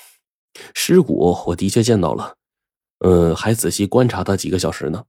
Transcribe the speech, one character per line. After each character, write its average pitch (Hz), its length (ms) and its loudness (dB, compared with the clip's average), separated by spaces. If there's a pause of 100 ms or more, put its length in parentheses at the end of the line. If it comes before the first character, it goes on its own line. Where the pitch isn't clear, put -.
(760)
尸 - 260 4
骨 85 460 0
我 87 80 -2
的 95 160 -2
确 117 140 2
见 110 160 2
到 76 140 0
了， - 220 -10 (640)
呃， 85 340 4
还 107 220 -2
仔 87 160 -2
细 101 160 -2
观 120 220 2
察 92 160 -4
它 98 120 -2
几 - 140 -6
个 92 80 -2
小 80 140 -4
时 - 180 -8
呢， 113 180 -8